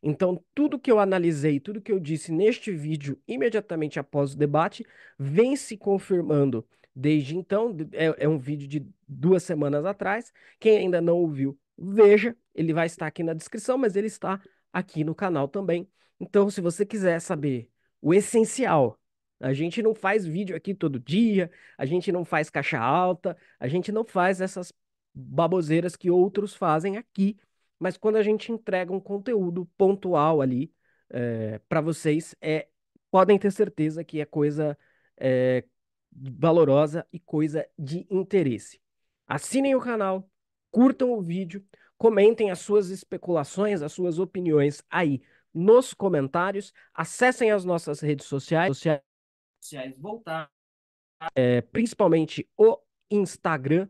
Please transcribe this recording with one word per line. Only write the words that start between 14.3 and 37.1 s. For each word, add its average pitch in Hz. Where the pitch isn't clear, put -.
aqui 175
no 160
canal 160
também. 175
Então, 202
se 196
você 170
quiser 185
saber 143
o 147
essencial, 202
a 131
gente 170
não 220
faz 202
vídeo 175
aqui 190
todo 147
dia, 190
a -
gente 175
não 175
faz 156
caixa 143
alta, 180
a 127
gente 180
não 220
faz 185
essas 185
baboseiras 165
que 180
outros 196
fazem 180
aqui, 202
mas 180
quando 214
a 214
gente 214
entrega 185
um 190
conteúdo 190
pontual 175
ali, 131
é, 113
pra 165
vocês, 156
é, 156
podem 190
ter 202
certeza 160
que 151
é 147
coisa, 147
é, 127
valorosa 147